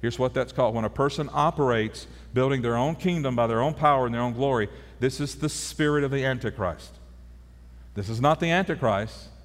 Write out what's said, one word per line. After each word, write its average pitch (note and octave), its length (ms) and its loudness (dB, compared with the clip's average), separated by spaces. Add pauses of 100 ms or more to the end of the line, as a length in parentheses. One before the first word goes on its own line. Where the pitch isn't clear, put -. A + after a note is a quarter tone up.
Here's A#2 160 -2
what B2+ 160 0
that's B2+ 200 -2
called. A#2 220 2
When A2 100 0
a G#2 40 0
person C#3 440 -2
operates C#3 720 0 (260)
building C3 280 2
their A#2 160 0
own C#3+ 180 0
kingdom D#3 400 0
by A#2+ 120 4
their A2+ 140 2
own D3+ 120 2
power C#3+ 320 4
and A#2 100 -2
their A#2 60 -2
own A#2+ 120 -2
glory, B2 360 0 (300)
this C3 200 0
is C#3+ 160 -6
the D3+ 140 -2
spirit D3 540 0
of C3+ 80 -2
the C3+ 120 -2
Antichrist. A2+ 680 -4 (1040)
This G2 120 -6
is A2+ 140 -4
not D3+ 180 4
the E3+ 100 0
Antichrist. C3 760 0 (180)